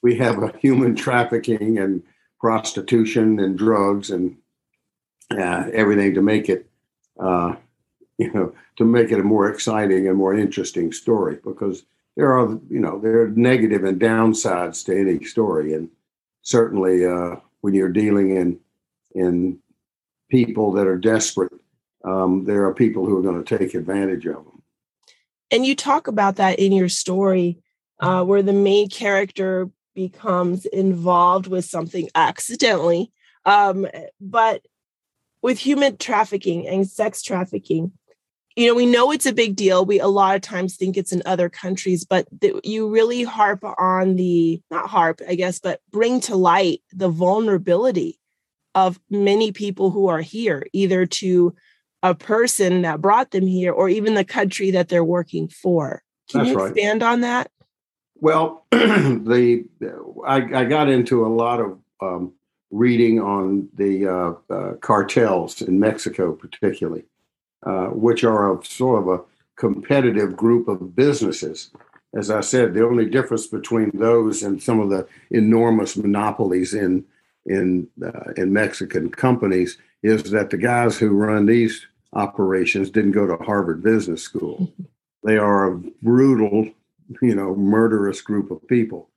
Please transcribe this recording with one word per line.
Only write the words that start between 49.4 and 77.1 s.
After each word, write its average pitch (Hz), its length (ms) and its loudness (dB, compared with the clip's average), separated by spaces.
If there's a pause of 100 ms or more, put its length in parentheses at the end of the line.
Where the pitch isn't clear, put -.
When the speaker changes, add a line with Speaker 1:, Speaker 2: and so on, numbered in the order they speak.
Speaker 2:
people 190 380 -4
who 196 180 0
are 165 140 -2
here, 180 520 -6
either 185 320 2
to 175 500 0 (460)
a 185 140 2
person 202 680 0
that 156 180 -4
brought 214 300 2
them 190 140 0
here 180 280 0
or 190 160 2
even 214 240 0
the 202 100 2
country 196 480 -2
that 180 160 0
they're 170 160 2
working 165 460 -2
for. 165 520 -2 (280)
Can 254 100 -2
Speaker 1:
That's 247 120 2
Speaker 2:
you - 60 0
Speaker 1:
right. 190 140 -2
Speaker 2:
expand 214 320 0
on 240 180 2
that? 240 300 -4 (720)
Speaker 1:
Well, 156 460 0
<clears throat> - 40 -2
the, 123 920 2 (600)
I, 135 100 0
I 127 300 0
got 147 240 0
into 123 360 2
a - 20 -2
lot 117 340 0
of, 95 160 -6 (240)
um, 90 320 -6 (380)
reading 113 480 2
on 98 540 -2
the, 98 340 -2
uh, 90 460 -6
uh, 95 220 -6
cartels 101 840 0
in 95 180 0
Mexico, 101 540 -2
particularly, - 720 -6 (640)
uh, 95 220 -4
which 117 360 0
are 104 340 2
a - 60 -14
sort 127 380 -2
of 90 60 -4
a 90 160 -2 (340)
competitive 107 800 0
group 117 300 2
of 90 280 -8
businesses. 120 760 -2 (440)
As 95 140 -6
I 107 120 0
said, 117 320 0
the 110 120 2
only 117 240 2
difference 117 380 -2
between 110 460 -2
those 110 500 2
and 98 180 -4
some 117 180 0
of 101 100 0
the 95 180 -4 (240)
enormous 113 640 2
monopolies 101 760 -2
in, 92 320 -2 (400)